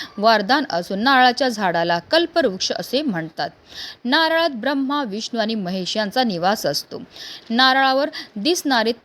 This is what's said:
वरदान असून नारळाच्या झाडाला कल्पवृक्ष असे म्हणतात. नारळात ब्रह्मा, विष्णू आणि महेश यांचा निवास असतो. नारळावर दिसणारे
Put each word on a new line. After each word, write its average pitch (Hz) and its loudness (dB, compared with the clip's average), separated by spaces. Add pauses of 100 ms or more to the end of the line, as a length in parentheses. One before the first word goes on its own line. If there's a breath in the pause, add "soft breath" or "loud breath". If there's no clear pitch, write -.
(180 loud breath)
वरदान 220 4
असून 180 -4
नारळाच्या 254 4
झाडाला 170 0 (120)
कल्पवृक्ष 311 2
असे 247 -2
म्हणतात. 165 -4 (560 loud breath)
नारळात 320 0
ब्रह्मा, 277 -2
विष्णू 226 -6
आणि 220 -2
महेश 185 -4
यांचा 214 0
निवास 196 0
असतो. - -4 (500 loud breath)
नारळावर 262 2 (280 loud breath)
दिसणारे 240 0 (140)